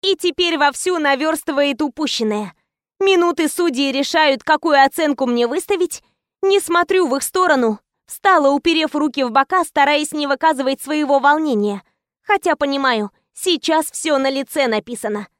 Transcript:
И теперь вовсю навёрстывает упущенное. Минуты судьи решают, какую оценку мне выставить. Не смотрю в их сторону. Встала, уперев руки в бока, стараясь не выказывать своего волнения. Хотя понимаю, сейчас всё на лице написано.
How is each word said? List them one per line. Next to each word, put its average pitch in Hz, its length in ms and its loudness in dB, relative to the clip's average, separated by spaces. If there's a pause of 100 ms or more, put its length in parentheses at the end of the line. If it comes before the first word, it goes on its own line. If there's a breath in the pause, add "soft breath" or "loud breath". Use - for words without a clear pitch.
И 381 160 -2
теперь 349 400 -2
вовсю 294 400 -2
навёрстывает 285 840 -2
упущенное. 214 720 -4 (460)
Минуты 349 480 2
судьи 285 460 -2
решают, 277 500 0
какую 302 400 2
оценку 277 440 0
мне 240 200 0
выставить. 359 560 -4 (380)
Не 392 180 2
смотрю 349 480 0
в 247 80 0
их 277 80 -4
сторону. 269 560 0 (260)
Встала, 330 440 2
уперев 311 460 0
руки 285 280 -2
в 240 80 -4
бока, 277 320 2
стараясь 294 480 0
не 294 160 -4
выказывать 277 540 0
своего 294 380 0
волнения. 247 640 0 (380)
Хотя 392 360 0
понимаю, 262 520 -2 (220)
сейчас 320 600 -2
всё 302 260 -2
на 269 120 0
лице 269 380 -4
написано. 214 640 -6 (100)